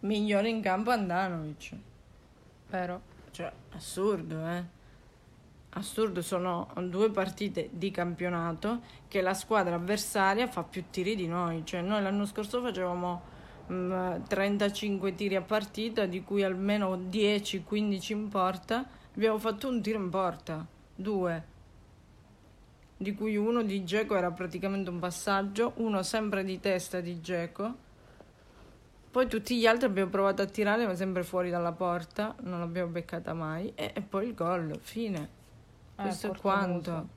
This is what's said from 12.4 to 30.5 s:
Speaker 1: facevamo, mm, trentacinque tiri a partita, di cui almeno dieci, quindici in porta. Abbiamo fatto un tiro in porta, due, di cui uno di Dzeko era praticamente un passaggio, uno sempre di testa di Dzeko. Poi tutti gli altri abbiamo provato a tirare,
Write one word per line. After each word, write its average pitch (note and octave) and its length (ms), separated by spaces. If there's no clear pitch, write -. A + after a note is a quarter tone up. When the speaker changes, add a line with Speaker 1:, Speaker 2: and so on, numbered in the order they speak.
Speaker 1:
facevamo, F3+ 640
mm, F#3 560
trentacinque G3+ 880
tiri G3 220
a F3+ 60
partita, G#3+ 640
di F3+ 180
cui G3+ 180
almeno F#3+ 540
dieci, G3+ 680
quindici G#3 500
in G#3+ 160
porta. G3 560
Abbiamo G#3+ 240
fatto G#3+ 300
un B3 120
tiro G#3+ 180
in F#3 120
porta, E3+ 560
due, F#3 520
di G3+ 180
cui G#3 220
uno A3+ 260
di G3 220
Dzeko G#3 320
era F3 160
praticamente F#3 580
un F3 80
passaggio, G3 760
uno G#3+ 260
sempre G#3 400
di F#3 160
testa F#3 420
di F3 200
Dzeko. F3+ 680
Poi B3 160
tutti A3+ 280
gli A3+ 100
altri A#3+ 200
abbiamo F#3+ 240
provato G3 320
a G3 40
tirare, G#3+ 380